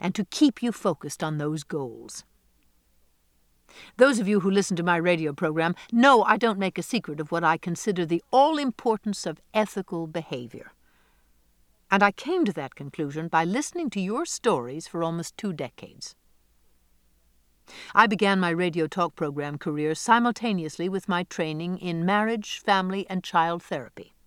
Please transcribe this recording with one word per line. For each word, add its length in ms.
and 160
to 80
keep 400
you 80
focused 500
on 160
those 240
goals. 600
Those 220
of 100
you 120
who 100
listen 260
to 60
my 140
radio 360
program 420
know 340
I 120
don't 220
make 180
a 60
secret 380
of 120
what 100
I 140
consider 480
the 260
all-importance 920
of 160
ethical 520
behavior. 640
And 120
I 100
came 320
to 80
that 220
conclusion 540
by 180
listening 440
to 100
your 260
stories 600
for 160
almost 360
two 160
decades. 600
I 120
began 320
my 120
radio 360
talk 300
program 400
career 380
simultaneously 960
with 180
my 140
training 560
in 260
marriage, 540
family, 500
and 160
child 380
therapy. 500